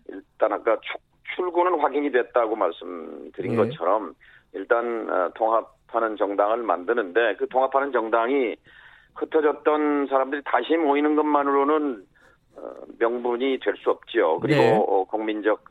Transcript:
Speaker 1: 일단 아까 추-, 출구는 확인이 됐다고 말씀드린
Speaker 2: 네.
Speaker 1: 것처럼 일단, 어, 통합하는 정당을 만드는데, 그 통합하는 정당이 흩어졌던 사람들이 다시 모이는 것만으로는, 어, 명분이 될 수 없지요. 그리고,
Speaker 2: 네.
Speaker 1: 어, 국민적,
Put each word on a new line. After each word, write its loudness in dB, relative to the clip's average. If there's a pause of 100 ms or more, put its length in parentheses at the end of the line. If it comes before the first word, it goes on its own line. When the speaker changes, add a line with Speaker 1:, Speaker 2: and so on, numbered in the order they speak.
Speaker 1:
일단 -4
아까 0
추-, -10 (380)
출구는 0
확인이 0
됐다고 0
말씀드린 -6
Speaker 2:
네. 0
Speaker 1:
것처럼 0 (380)
일단, -2
어, 0
통합하는 -2
정당을 0
만드는데, 0
그 -4
통합하는 0
정당이 0 (580)
흩어졌던 0
사람들이 -2
다시 0
모이는 2
것만으로는, 2 (520)
어, -14 (240)
명분이 -2
될 -2
수 -2
없지요. 0
그리고, 2
Speaker 2:
네. 4
Speaker 1:
어, 2
국민적, -2